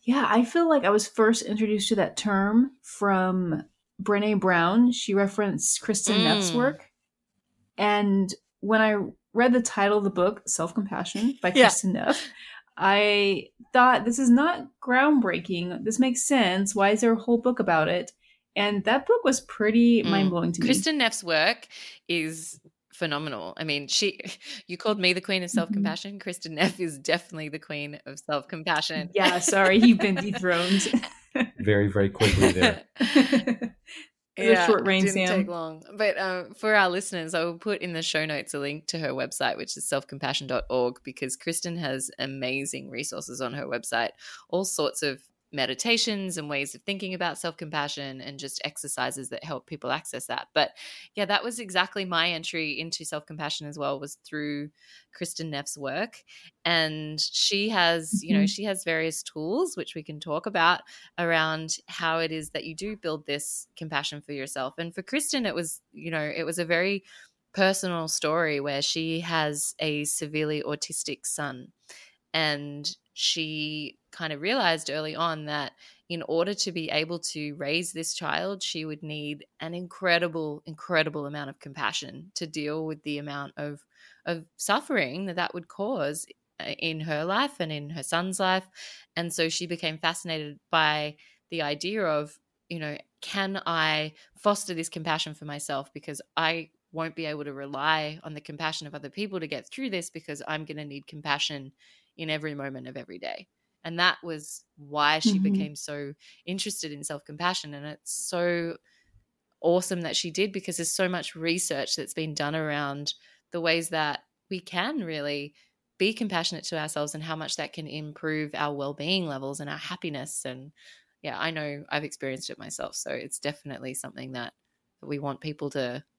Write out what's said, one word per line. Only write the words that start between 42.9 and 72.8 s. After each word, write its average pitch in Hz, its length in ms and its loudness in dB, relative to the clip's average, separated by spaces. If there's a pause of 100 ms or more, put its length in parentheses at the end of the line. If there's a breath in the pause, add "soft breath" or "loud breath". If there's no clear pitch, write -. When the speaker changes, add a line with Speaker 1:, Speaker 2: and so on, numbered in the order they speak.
Speaker 2:
on 120 100 -4
her 143 140 -8
website, 117 440 -2 (380 loud breath)
all 180 160 0
sorts - 380 -2
of 139 200 -4 (320)
meditations 190 840 0
and 147 100 -6
ways 143 260 -4
of - 60 -18
thinking 196 320 -6
about 170 240 -4
self-compassion 147 840 -6
and 139 160 -12
just 139 260 -8
exercises 131 640 -6
that - 160 -10
help 151 220 -8
people 147 260 -8
access - 320 -6
that. - 300 -6
But 151 160 4 (440 loud breath)
yeah, 202 120 0
that 202 180 0
was 233 140 -6
exactly 190 480 -2
my 170 240 2
entry 160 500 -4
into 160 240 -6
self-compassion 151 600 -6
as 147 120 -10
well, 139 220 -2
was 147 140 -10 (100)
through 147 460 -6 (440 soft breath)
Kristin 165 360 -8
Neff's 143 260 -6
work. 147 480 -6 (400 loud breath)
And 156 560 0
she - 480 0
has, 170 560 2
you 170 80 2
know, 196 80 6
Speaker 1:
Mm-hmm. 202 60 6
Speaker 2:
she 202 180 -2
has 196 180 -4
various 160 400 -2
tools, 202 540 -2
which - 180 -8
we 160 80 -8
can 151 180 -12
talk 156 260 -4
about, 180 340 4 (380 loud breath)
around 160 580 0 (100)
how 165 340 -2
it 160 120 -2
is 156 200 -6
that 147 120 -6
you 160 100 -10
do 208 220 -8
build 160 300 -6
this - 400 -6 (100)
compassion 147 460 -4
for 147 100 -12
yourself. 135 460 -6
And 170 160 -8
for 190 80 -8
Kristin, 269 440 -2
it 170 80 -4
was, 165 280 -6 (100)
you 151 180 -10
know, 151 240 -4
it 165 100 -4
was 165 140 -4
a 175 60 0
very 180 400 0 (480 soft breath)
personal 185 560 2
story 156 500 2
where 139 220 -2
she 160 400 -2
has 156 600 0
a 151 240 0
severely 151 580 -2
autistic - 640 -6
son. 131 460 -8 (600 loud breath)
And 147 580 -2 (220)